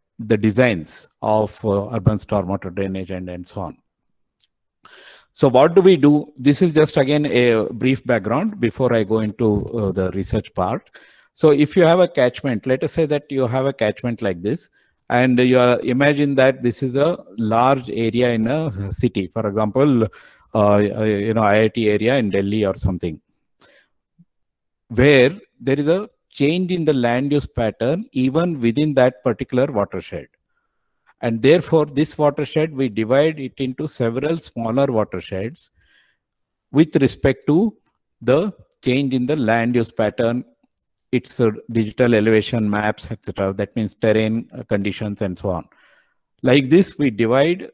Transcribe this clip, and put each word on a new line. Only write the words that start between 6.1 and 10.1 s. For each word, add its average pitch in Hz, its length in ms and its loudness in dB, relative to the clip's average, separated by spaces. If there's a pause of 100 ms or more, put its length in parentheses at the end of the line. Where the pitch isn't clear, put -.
This 135 240 2
is 175 100 2
just 151 240 2
again 147 300 0
a 120 480 2
brief 127 320 -2
background 123 560 -2
before 120 320 0
I 113 100 2
go 110 160 -2
into, 107 500 -2
uh, 104 220 -4
the 92 200 -2